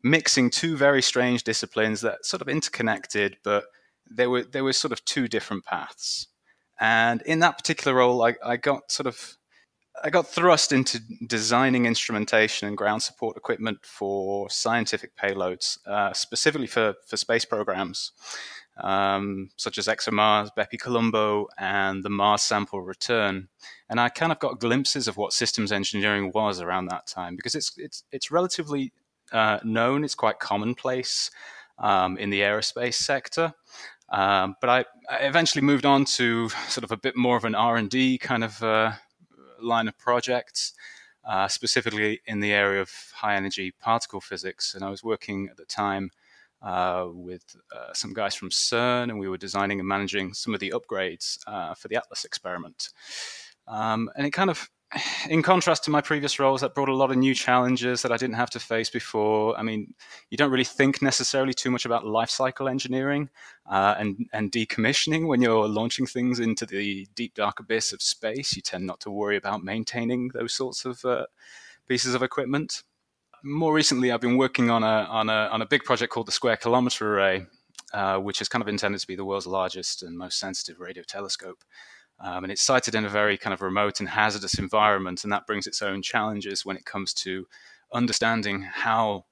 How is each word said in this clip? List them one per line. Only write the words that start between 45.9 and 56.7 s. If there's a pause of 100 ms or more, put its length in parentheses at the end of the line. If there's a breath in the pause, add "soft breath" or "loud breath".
uh,
with, (320)
uh,
some
guys
from
cern,
and
we
were
designing
and
managing
some
of
the
upgrades,
uh,
for
the
Atlas
experiment. (800 loud breath)
Um,
and
it
kind
of, (600 loud breath)
in
contrast
to
my
previous
roles,
that